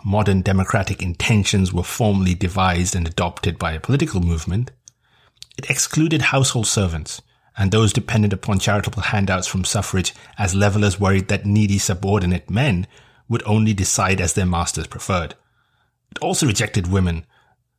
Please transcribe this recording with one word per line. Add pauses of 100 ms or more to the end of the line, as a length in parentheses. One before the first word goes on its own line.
modern
democratic
intentions
were
formally
devised
and
adopted
by
a
political
movement, (880)
it
excluded
household
servants (380)
and
those
dependent
upon
charitable
handouts
from
suffrage, (240)
as
levelers
worried
that
needy
subordinate
men (420)
would
only
decide
as
their
masters
preferred. (760)
It
also
rejected
women. (520)